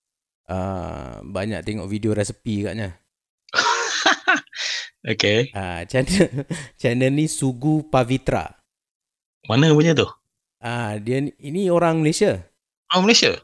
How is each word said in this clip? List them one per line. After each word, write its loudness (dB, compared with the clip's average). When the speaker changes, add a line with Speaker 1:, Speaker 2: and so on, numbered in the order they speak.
Speaker 1:
ah, -6
banyak -6
tengok -8
video -2
resepi -4
katnya. -8
Speaker 2:
<laughs> 0
Okey. 0
Speaker 1:
Ah, -8
channel, 0
<laughs> -14
channel 2
ni 2
Sugu 0
Pavitra. 0
Speaker 2:
Mana 4
punya 6
tu? 2
Speaker 1:
Ah, -6
dia -2
ni, -4
ini -4
orang 4
Malaysia. 2
Speaker 2:
Orang 2
Malaysia? 4